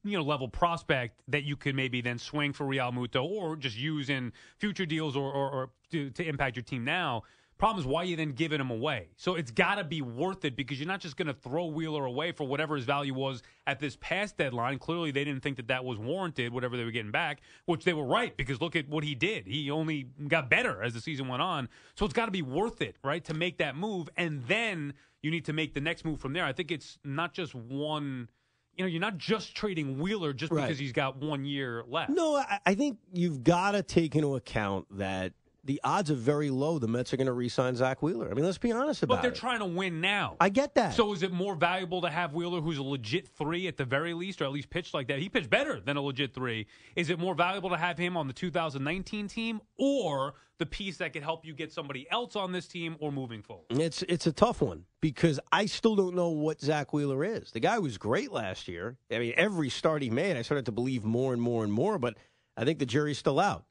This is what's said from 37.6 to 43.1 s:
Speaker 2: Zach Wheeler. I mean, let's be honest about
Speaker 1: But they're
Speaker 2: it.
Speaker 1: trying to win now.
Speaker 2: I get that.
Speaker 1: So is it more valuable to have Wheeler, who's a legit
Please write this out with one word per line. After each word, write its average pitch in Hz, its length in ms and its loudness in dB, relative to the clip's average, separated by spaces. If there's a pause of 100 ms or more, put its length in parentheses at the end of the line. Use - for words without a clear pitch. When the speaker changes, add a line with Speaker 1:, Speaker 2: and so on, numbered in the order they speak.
Speaker 2:
Zach 131 240 2
Wheeler. 165 300 0
I 98 40 -2
mean, 139 100 2
let's 185 120 2
be 233 160 2
honest 262 300 0
about 247 140 4
Speaker 1:
But 175 60 0
they're 247 100 2
Speaker 2:
it. - 40 -8
Speaker 1:
trying 240 220 -2
to 208 80 -2
win 175 340 0
now. 190 400 0
Speaker 2:
I 180 80 8
get 269 280 2
that. 214 180 4
Speaker 1:
So 208 180 4
is 170 100 0
it 185 80 0
more 185 260 0
valuable 180 460 2
to 175 60 2
have 156 240 0
Wheeler, 175 300 0
who's 156 160 0
a 139 40 -2
legit 135 460 -2